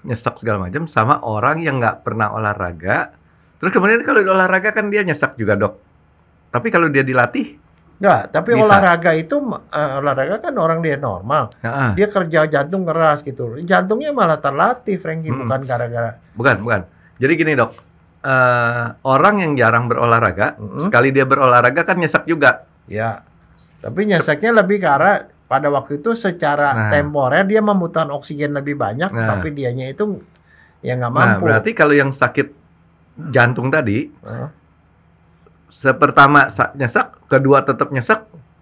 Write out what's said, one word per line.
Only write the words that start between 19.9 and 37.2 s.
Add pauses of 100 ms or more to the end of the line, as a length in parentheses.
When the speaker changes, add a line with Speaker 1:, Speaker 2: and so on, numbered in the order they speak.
Speaker 2:
Mm-mm.
Speaker 1:
sekali
dia
berolahraga
kan
nyesek
juga. (180)
Speaker 2:
Ya. (560)
Tapi
nyeseknya
lebih
ke
arah (300)
pada
waktu
itu
secara
Speaker 1:
Nah.
Speaker 2:
temporer
dia
membutuhkan
oksigen
lebih
banyak,
Speaker 1:
Nah.
Speaker 2:
tapi
dianya
itu (640)
ya
nggak
Speaker 1:
Nah, (180)
Speaker 2:
mampu.
Speaker 1:
berarti
kalau
yang
sakit (840)
jantung
tadi,
Speaker 2:
Heeh. (1160)
Speaker 1:
sepertama
sa-,
nyesek,